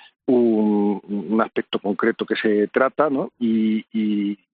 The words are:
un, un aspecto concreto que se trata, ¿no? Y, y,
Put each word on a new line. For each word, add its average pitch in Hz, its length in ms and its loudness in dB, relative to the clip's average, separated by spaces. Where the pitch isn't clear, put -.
un, 107 800 2
un 104 360 -2
aspecto - 380 -4
concreto 92 460 -2
que 110 120 -4
se 104 320 0
trata, 135 400 0
¿no? 139 300 -4
Y, 110 540 0
y, 104 460 -2